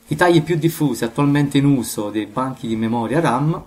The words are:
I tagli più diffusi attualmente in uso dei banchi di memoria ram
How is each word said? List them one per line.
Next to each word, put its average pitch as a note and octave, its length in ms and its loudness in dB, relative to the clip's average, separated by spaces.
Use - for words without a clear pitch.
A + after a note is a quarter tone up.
I D#3 80 -4
tagli F3 260 4
più E3 140 -2
diffusi D3 480 -2
attualmente C#3+ 520 0
in C#3 80 2
uso A#2 460 0
dei G#2+ 160 -4
banchi B2+ 400 -6
di A2+ 100 -2
memoria A2+ 440 -2
ram D3 460 0